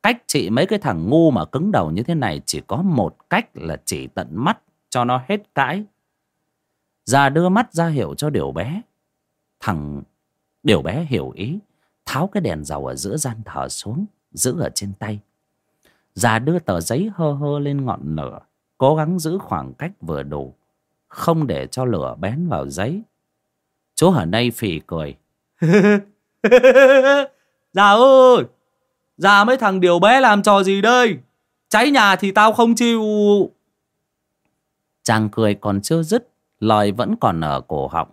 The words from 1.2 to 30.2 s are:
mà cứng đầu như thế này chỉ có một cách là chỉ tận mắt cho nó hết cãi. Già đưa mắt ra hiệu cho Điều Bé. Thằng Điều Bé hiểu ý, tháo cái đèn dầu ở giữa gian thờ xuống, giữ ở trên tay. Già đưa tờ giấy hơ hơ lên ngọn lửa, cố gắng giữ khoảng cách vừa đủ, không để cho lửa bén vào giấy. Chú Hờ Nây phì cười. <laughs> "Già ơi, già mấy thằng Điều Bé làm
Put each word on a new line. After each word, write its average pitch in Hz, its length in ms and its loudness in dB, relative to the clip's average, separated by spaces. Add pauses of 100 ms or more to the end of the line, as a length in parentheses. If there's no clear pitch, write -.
mà 85 140 -2
cứng 175 260 -4
đầu 87 200 -2
như 101 120 -4
thế 170 120 -4
này 92 300 -4
chỉ 73 220 -8
có 101 100 -6
một 151 520 -4
cách 233 240 -4
là 78 320 -10
chỉ 67 220 -10
tận 85 240 -12
mắt 139 280 -6 (300)
cho 123 140 -4
nó 127 240 -2
hết 202 280 -8
cãi. 147 280 -2 (1200)
Già 135 240 2
đưa 170 200 0
mắt 226 240 -2
ra 165 140 -2
hiệu 107 280 -4
cho 151 140 -6
Điều 78 220 -4
Bé. 123 300 -8 (760)
Thằng 73 440 -8 (600)
Điều 95 180 2
Bé 117 220 -8
hiểu 90 320 -6
ý, 139 240 -10 (460)
tháo 170 220 -4
cái 196 140 -6
đèn 78 240 -6
dầu 71 200 -8
ở 65 100 -8
giữa 95 220 -8
gian 127 280 -6
thờ 65 240 -10
xuống, 143 360 -8 (260)
giữ 131 280 -4
ở 87 160 -4
trên 98 240 -8
tay. 107 200 -10 (920)
Già 113 260 0
đưa 160 200 -2
tờ 87 220 -4
giấy 170 340 -4
hơ 156 160 -2
hơ 143 280 -4
lên 143 260 -4
ngọn 80 300 -6
lửa, 69 240 -10 (380)
cố 139 180 2
gắng 160 240 -4
giữ 160 180 -6
khoảng 69 360 -8
cách 170 180 -12 (100)
vừa 76 220 -8
đủ, 71 300 -10 (540)
không 160 400 -2
để 69 200 -6
cho 127 180 -6
lửa 71 340 -4
bén 131 280 -6
vào 71 220 -6
giấy. 113 320 -8 (960)
Chú 175 140 4
Hờ 120 160 2
Nây 113 260 0
phì 90 360 -6
cười. 78 280 -8 (460)
<laughs> 202 360 4 (1800)
"Già 202 180 6
ơi, 254 540 6 (720)
già 202 260 6
mấy 254 140 2
thằng 196 220 0
Điều 175 200 4
Bé 226 200 6
làm 208 240 4